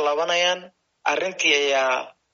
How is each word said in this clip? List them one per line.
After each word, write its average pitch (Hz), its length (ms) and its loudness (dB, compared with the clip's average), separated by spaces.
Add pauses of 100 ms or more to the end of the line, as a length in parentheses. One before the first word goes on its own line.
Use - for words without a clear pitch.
laabanayaan. 175 560 0 (440)
Arrintii 151 500 0
ayaa 135 580 0 (220)